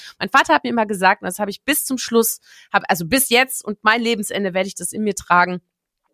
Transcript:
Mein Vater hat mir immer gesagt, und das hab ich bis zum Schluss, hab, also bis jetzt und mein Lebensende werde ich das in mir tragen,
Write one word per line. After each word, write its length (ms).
Mein 120
Vater 240
hat 100
mir 60
immer 160
gesagt, 360
und 40
das 120
hab 100
ich 160
bis 200
zum 140
Schluss, 420
hab, 160
also 180
bis 220
jetzt 360
und 180
mein 180
Lebensende 540
werde 140
ich 60
das 180
in 120
mir 100
tragen, 460